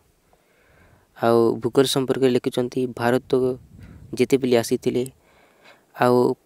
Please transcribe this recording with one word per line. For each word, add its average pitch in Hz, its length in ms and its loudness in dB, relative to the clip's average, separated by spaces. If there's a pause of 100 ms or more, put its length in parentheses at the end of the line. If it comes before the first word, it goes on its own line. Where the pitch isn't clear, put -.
(1200)
ଆଉ 117 360 2
ଭୂଗୋଳ 123 320 0
ସମ୍ପର୍କରେ 131 440 0
ଲେଖିଛନ୍ତି 123 560 -2
ଭାରତ 123 440 -2 (840)
ଯେତେବେଳେ 123 420 0
ଆସିଥିଲେ। 123 560 -4 (880)
ଆଉ 123 320 4 (140)